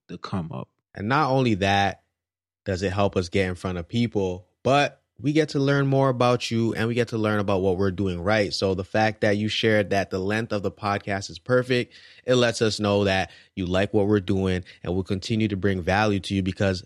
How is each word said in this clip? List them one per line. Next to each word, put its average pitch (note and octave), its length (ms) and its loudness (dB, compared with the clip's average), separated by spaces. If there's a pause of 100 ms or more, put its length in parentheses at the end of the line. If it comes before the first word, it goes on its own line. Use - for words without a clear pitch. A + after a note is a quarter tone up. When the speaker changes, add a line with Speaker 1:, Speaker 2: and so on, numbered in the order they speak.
Speaker 1:
the F2+ 100 -14
come E2+ 340 -8
up. - 180 -12 (260)
Speaker 2:
And G2 120 -6
not C#3 220 0
only C3 260 2
that G2 480 0 (600)
does F#2 180 -4
it F#2+ 100 -2
help G2+ 220 0
us F2+ 140 -2
get G2 180 0
in F2+ 80 -6
front F#2 220 -6
of E2+ 100 -8
people, G2+ 600 -4 (160)
but C#3 380 0 (180)
we C3+ 140 -2
get D3+ 160 2
to D3+ 100 -2
learn C#3 280 2
more C3+ 220 4
about B2 420 0
you A2+ 240 0
and A2 120 -2
we A#2+ 60 -2
get A#2 160 0
to A#2 80 -6
learn G#2+ 220 0
about G2 220 0
what F#2 160 2
we're G2 140 0
doing F2+ 300 -4
right. G2+ 320 0
So F#2+ 220 0
the F#2 80 -4
fact A2 380 0
that G#2 160 2
you G#2+ 100 -2
shared G#2+ 440 2
that G2 200 -2
the F#2+ 80 -4
length G#2 320 -2
of G#2 100 -4
the F#2+ 100 -4
podcast G2+ 600 -6
is E2 80 -18
perfect, B2+ 540 0 (320)
it B2+ 100 2
lets A#2+ 260 2
us A2 180 0
know G2+ 260 2
that F#2+ 260 0 (240)
you F#2 100 -2
like F#2 280 0
what G#2 140 2
we're G#2 120 4
doing F#2+ 440 0 (200)
and F2 100 -4
we'll F#2+ 100 -2
continue G#2+ 440 -2
to G2+ 80 -2
bring F#2+ 260 -2
value G2+ 400 2
to G2+ 140 -4
you F#2+ 80 0
because F#2+ 420 -2